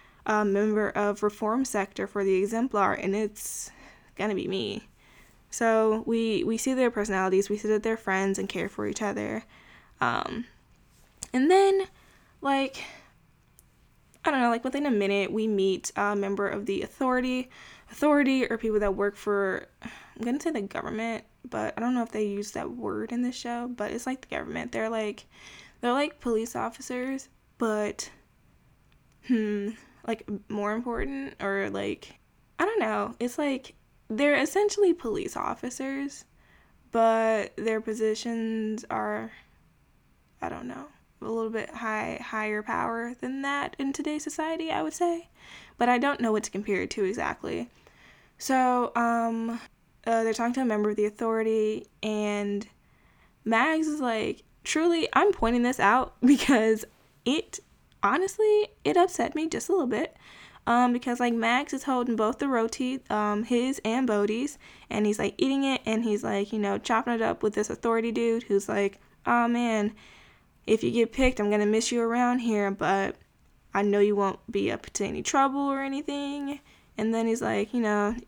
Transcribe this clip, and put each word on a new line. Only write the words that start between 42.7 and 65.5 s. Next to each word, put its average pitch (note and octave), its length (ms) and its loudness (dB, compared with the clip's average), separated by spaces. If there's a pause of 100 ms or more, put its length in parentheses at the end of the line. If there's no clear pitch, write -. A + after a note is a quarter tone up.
than C4 220 -6
that C#4 380 -4
in C#4 140 -2
today's D4+ 300 -4
society, D#4+ 480 -4
I D#4+ 120 -2
would D#4 100 -4
say. E4+ 360 -2 (480)
But A#3+ 120 4
I B3 80 4
don't C#4 240 0
know A3+ 100 2
what G#3+ 120 2
to - 80 -10
compare G3 320 -2
it - 80 -6
to G#3+ 120 -2
exactly. G3 640 -4 (680)
So, B3+ 580 2
um, A#3 640 -2 (460)
uh, A3+ 180 2
they're A3+ 100 0
talking A#3+ 200 0
to C4 80 0
a C4 40 2
member G#3 260 2
of G3+ 60 -4
the G#3 80 2
authority, A3 800 0 (160)
and G#3 640 -2 (760)
Mags D#4 440 2
is D4+ 120 -2
like, A3+ 440 -2 (200)
"Truly, E4 500 2
I'm F#4+ 180 6
pointing A#3+ 320 2
this B3+ 160 0
out A#3+ 380 4
<laughs> - 40 -20
because A3 640 6 (400)
it, C#4+ 340 -2 (440)
honestly, G4+ 640 4 (160)
it E4+ 140 2
upset F4 360 4
me D#4 140 -2
just A#3 200 -4
a - 40 -2
little E4+ 160 4
bit." B3+ 280 -2 (520)
Um, B3 260 6
because, A#3+ 260 -2
like, A#3+ 140 2
Mags A#3 400 0
is C4 100 -6
holding B3 320 0
both D#4 240 0
the C#4+ 80 -2
roti, B3+ 520 0 (120)
um, G#3 320 0
his B3 420 0
and A#3+ 220 2
Bodhi's, G#3+ 500 0 (320)
and G#3+ 160 0
he's, G#3 140 2
like, G3+ 180 -2
eating C#4 260 2